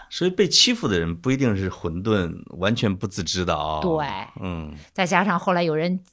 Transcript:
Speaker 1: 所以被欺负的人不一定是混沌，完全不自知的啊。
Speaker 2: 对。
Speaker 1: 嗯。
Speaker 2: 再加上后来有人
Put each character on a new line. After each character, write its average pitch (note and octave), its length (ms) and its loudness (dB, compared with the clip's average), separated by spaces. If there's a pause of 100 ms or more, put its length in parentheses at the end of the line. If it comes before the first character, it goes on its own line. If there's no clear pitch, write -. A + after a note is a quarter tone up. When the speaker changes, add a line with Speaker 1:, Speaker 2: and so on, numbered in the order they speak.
(100)
Speaker 1:
所 F3 180 0
以 - 20 0
被 F#3 160 4
欺 - 260 4
负 A3 140 -2
的 F#2 140 4
人 E2 160 0
不 B2+ 140 -2
一 C3+ 80 4
定 A#2 180 2
是 F#2+ 140 -2
混 F2 340 -6
沌， G2 260 2 (280)
完 G#2 180 2
全 G#2 180 0
不 F#2+ 120 -6
自 F#2 180 -4
知 F2+ 200 -2
的 E2+ 120 0
啊。 D2+ 240 -2
Speaker 2:
对。 D#3 260 0 (340)
Speaker 1:
嗯。 E2 320 -6 (200)
Speaker 2:
再 F#3+ 120 -2
加 F3 200 4
上 F3+ 140 2
后 F#3 140 0
来 F3 120 2
有 D#3 100 0
人 F3+ 260 0 (120)